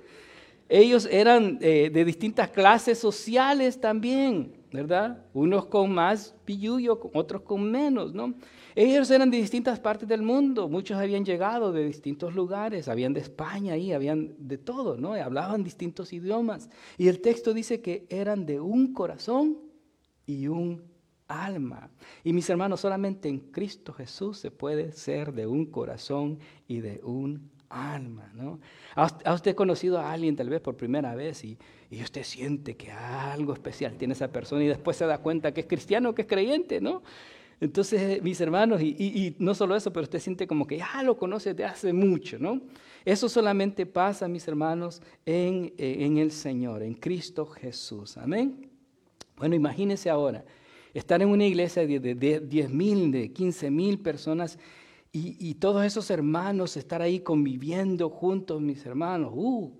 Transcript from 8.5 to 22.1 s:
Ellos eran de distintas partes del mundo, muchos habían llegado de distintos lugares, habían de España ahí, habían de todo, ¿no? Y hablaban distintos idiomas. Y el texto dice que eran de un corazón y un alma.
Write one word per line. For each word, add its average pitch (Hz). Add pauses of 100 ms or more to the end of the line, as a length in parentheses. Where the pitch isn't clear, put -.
Ellos 262
eran 262
de 247
distintas 226
partes 214
del 220
mundo, 240
muchos 190
habían 202
llegado 196
de 151
distintos 147
lugares, 190
habían 127
de 165
España 196
ahí, 175
habían 151
de 135
todo, 233
¿no? 190
Y 185
hablaban 170
distintos 175
idiomas. 196 (300)
Y 180
el 185
texto 233
dice 226
que -
eran 196
de 143
un 247
corazón 277 (720)
y 139
un 170 (460)
alma. 156 (340)